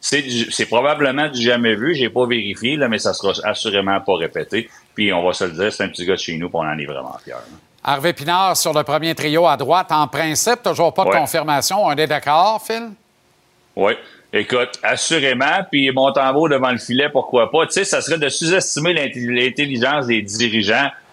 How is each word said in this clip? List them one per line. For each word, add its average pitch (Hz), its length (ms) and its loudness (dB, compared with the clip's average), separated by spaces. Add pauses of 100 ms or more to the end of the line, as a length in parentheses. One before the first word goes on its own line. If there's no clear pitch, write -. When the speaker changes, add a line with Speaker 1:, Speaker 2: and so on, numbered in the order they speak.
Speaker 1:
c'est 143 220 -2
du, 120 280 -4
c'est - 160 -2
probablement 143 640 2
du 127 120 -6
jamais 117 340 2
vu. 135 200 -2
J'ai 127 140 0
pas 123 180 0
vérifié, 117 500 -2
là, 135 120 0
mais 110 100 0
ça 95 160 -2
sera 95 180 -2 (120)
assurément 98 560 0
pas 95 160 0
répété. 82 520 -4 (280)
Puis 104 160 0
on 87 120 0
va 90 80 2
se 95 120 -4
le 87 80 -2
dire, 98 200 -2
c'est 101 120 -4
un 92 40 -2
petit - 160 -10
gars 92 100 0
de 87 40 -2
chez 85 180 -8
nous, 85 120 -6
puis 85 100 -6
on 80 80 -2
en 78 100 -4
est 73 100 -8
vraiment 65 360 -10
fiers, 62 120 -18
là. 62 60 -14 (440)
Speaker 2:
Harvey 143 280 0
Pinard 180 440 0
sur 165 180 0
le 151 80 2
premier 156 320 -2
trio 156 320 2
à 147 100 4
droite. 160 360 0
En 151 160 2
principe, 160 540 0
toujours 160 300 2
pas 190 120 2
de 185 60 2
Speaker 1:
Ouais. - 80 4
Speaker 2:
confirmation. 151 680 0
On 156 80 2
est 151 160 0
d'accord, 160 580 2
Phil ? 226 220 -6 (880)
Speaker 1:
Oui. 98 160 2 (400)
Écoute, 117 500 -2
assurément, 139 880 0
puis 139 220 2
Montembeault 135 560 2
devant 131 240 2
le 117 60 -2
filet, 135 320 0
pourquoi 123 400 2
pas. 156 160 2
Tu - 80 -8
sais, 196 100 0
ça 151 160 0
serait 160 180 -2
de 143 100 0
sous-estimer 170 640 0
l'intelli-, 123 400 -4
l'intelligence 131 720 0
des 113 160 0
dirigeants 110 680 0 (220)